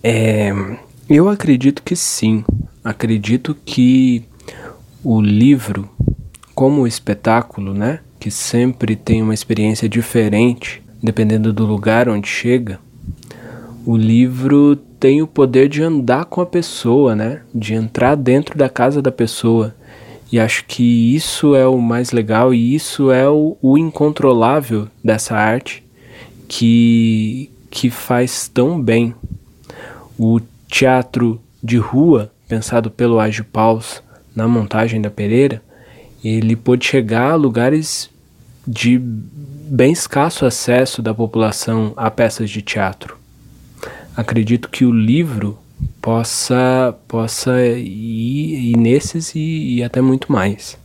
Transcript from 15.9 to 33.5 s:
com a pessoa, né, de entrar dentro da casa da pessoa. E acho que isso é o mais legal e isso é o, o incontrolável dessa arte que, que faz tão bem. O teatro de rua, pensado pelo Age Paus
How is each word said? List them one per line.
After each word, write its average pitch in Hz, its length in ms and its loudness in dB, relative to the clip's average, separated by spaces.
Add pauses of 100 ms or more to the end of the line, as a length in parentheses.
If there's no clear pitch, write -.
com - 160 -6
a 175 40 0
pessoa, 139 680 0
né, 113 260 -4 (120)
de 107 200 -4
entrar 117 420 0
dentro 131 400 0
da 139 140 2
casa 143 320 0
da 135 100 0
pessoa. 113 640 -2 (560)
E 120 80 2
acho 110 260 0
que 120 500 2
isso 151 400 0
é 131 120 6
o 131 120 2
mais 120 320 -2
legal 117 420 2
e 120 220 2
isso 139 360 0
é 131 160 4
o, 151 340 0
o 135 160 4
incontrolável 135 1080 0 (160)
dessa 110 320 -2
arte 110 480 -2 (640)
que, 117 1000 2 (220)
que - 180 -4
faz - 580 -4
tão 151 320 0
bem. 117 340 0 (1040)
O 113 200 2 (280)
teatro 123 760 0 (220)
de 117 140 0
rua, 123 540 2 (160)
pensado 113 440 -2
pelo 117 280 2
Age 107 220 -2
Paus 113 600 -2 (320)